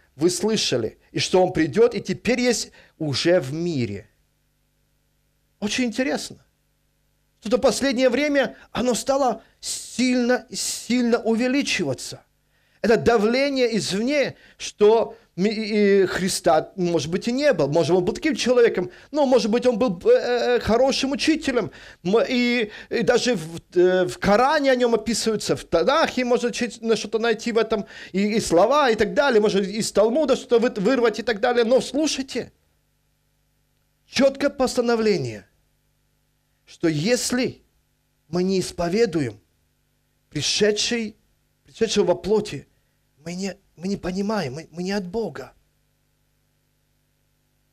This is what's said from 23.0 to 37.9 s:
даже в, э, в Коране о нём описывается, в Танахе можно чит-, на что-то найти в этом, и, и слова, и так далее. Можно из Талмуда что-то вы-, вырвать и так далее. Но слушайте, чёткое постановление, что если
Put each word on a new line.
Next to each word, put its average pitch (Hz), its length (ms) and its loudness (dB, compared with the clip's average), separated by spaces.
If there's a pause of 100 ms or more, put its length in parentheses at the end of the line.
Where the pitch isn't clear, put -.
даже 247 320 2
в, 165 260 -10 (140)
э, 180 320 4
в 180 120 -8
Коране 269 520 2
о 262 60 4
нём 247 180 2
описывается, 214 600 -2
в - 80 -14
Танахе 254 600 2
можно 240 280 0
чит-, - 280 -8
на 226 140 0
что-то 214 240 -4
найти 233 320 -2
в 220 80 0
этом, 214 260 -2 (280)
и, 208 240 0
и 208 40 2
слова, 240 500 4
и 226 40 2
так 208 180 0
далее. 254 280 2
Можно 208 180 2
из 202 320 -4
Талмуда 240 460 2
что-то - 240 0
вы-, 233 200 0
вырвать 233 380 2
и 233 40 -8
так 214 180 -4
далее. 240 240 2
Но 233 160 4
слушайте, 269 720 -4 (1500)
чёткое 269 440 0
постановление, 220 960 0 (1160)
что - 220 -6
если 226 760 -2 (680)